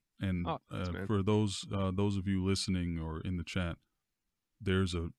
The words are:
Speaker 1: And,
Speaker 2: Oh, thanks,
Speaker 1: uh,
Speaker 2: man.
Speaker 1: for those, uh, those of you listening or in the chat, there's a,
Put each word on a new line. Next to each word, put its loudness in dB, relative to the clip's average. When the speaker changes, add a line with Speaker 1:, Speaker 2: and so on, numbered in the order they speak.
Speaker 1:
And, 0
Speaker 2:
Oh, -2
thanks, -4
Speaker 1:
uh, -4
Speaker 2:
man. -6
Speaker 1:
for 2
those, 2
uh, 0
those 2
of -4
you 2
listening 0
or -4
in -4
the -4
chat, -2
there's 2
a, -2